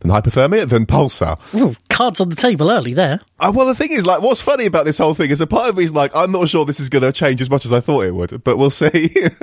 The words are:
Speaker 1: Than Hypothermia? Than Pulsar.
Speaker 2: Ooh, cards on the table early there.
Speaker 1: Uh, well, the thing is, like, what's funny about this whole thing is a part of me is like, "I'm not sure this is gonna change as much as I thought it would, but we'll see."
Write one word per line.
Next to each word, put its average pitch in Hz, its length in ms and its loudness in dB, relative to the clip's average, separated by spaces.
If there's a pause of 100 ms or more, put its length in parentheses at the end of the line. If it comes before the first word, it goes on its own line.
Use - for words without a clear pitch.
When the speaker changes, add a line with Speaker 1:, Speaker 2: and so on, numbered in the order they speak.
Speaker 1:
Than 82 100 0
Hypothermia? 135 580 2
Than 117 180 2
Pulsar. 120 520 0 (160)
Speaker 2:
Ooh, 202 220 0 (140)
cards 240 300 -2
on 180 100 -2
the 165 40 -6
table 175 360 0
early 127 240 -2
there. 160 260 0 (180)
Speaker 1:
Uh, 190 160 0
well, 262 120 2
the 262 80 0
thing 311 180 -2
is, 214 140 -2
like, 180 160 2
what's 240 180 0
funny 262 240 0
about 160 220 0
this 151 100 -2
whole 160 160 2
thing 151 180 -2
is 143 120 0
a 156 40 -2
part 233 220 0
of 202 80 -2
me 185 80 0
is 160 80 -4
like, 147 240 0
"I'm 185 160 0
not 180 160 0
sure 156 160 0
this 143 160 -6
is 135 80 -8
gonna 131 240 2
change 135 300 0
as 127 80 -4
much 139 160 0
as 117 80 -2
I 120 60 2
thought 139 260 0
it 90 80 -4
would, 90 280 -6
but 127 140 2
we'll 139 140 2
see." 156 440 0 (280)